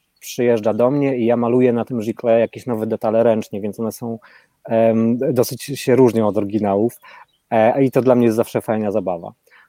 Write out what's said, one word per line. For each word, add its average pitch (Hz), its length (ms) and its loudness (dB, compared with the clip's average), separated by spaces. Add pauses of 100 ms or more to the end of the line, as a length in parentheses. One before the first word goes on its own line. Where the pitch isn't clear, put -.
(200)
przyjeżdża 113 540 -2
do 120 160 2
mnie 139 280 -2
i 113 80 -2
ja 120 100 2
maluję 120 360 2
na 117 120 -2
tym 120 160 -6
gicle 113 400 0
jakieś - 260 -4
nowe 113 200 -4
detale 110 360 0
ręcznie, 110 380 0
więc 104 200 -8
one 110 120 -4
są, 113 260 -10 (460)
em, 113 540 2 (160)
dosyć 123 280 -2
się 131 340 0
różnią 113 300 4
od 101 100 0
oryginałów, 104 640 -2 (500)
e, 117 340 2
i 127 60 0
to 131 120 0
dla 123 120 4
mnie 120 120 4
jest 110 100 2
zawsze 113 240 -2
fajna 110 300 -4
zabawa. 95 420 -6 (360)